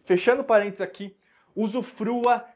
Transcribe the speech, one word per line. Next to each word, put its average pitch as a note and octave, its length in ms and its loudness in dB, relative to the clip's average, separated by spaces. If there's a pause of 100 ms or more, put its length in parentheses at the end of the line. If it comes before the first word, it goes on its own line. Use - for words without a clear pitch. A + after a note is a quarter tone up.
fechando A#3 400 2
parênteses G3+ 380 2
aqui, G3 340 -12 (400)
usufrua, A#3 880 -2 (100)